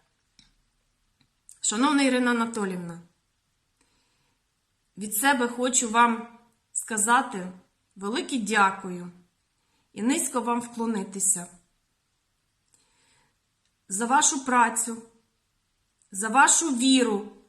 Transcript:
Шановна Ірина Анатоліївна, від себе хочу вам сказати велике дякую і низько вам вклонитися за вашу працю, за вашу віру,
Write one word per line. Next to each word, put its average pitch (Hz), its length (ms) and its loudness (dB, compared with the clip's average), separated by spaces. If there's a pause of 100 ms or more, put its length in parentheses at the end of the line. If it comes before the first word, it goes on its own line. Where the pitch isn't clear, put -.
(1600)
Шановна 277 420 0
Ірина 247 280 2
Анатоліївна, 190 680 -4 (2000)
від 208 180 -8
себе 269 320 2
хочу 247 420 -2
вам 233 500 2 (340)
сказати 214 760 -2 (440)
велике 247 420 -4
дякую 190 720 0 (840)
і 196 80 -10
низько 262 400 -2
вам 240 200 -2
вклонитися 196 840 -4 (2500)
за 202 160 -6
вашу 269 400 2
працю, 233 520 0 (1120)
за 202 180 -4
вашу 294 460 4
віру, 226 560 2 (180)